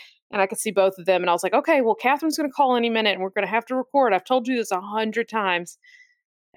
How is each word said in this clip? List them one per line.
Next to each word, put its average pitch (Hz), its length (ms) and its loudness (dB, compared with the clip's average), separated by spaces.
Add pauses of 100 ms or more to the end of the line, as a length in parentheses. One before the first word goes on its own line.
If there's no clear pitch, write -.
(320)
And 208 100 -2
I 190 60 2
could 214 100 -10
see 220 140 -4
both 190 260 2
of 170 80 -16
them, 180 160 2
and 180 80 0
I 175 40 4
was 175 100 0
like, 185 100 -2
"Okay, 285 280 2
well, 220 140 2
Catherine's 285 420 0
gonna 294 120 -4
call 262 260 2
any 233 140 0
minute 220 240 0
and 185 80 -6
we're 190 80 -4
gonna 202 180 -2
have 226 200 -2
to 254 80 -4
record. 254 380 2
I've 180 120 0
told 254 220 0
you 254 100 0
this 214 140 -4
a 185 100 -2
hundred 220 480 -4
times." 185 480 -4 (800)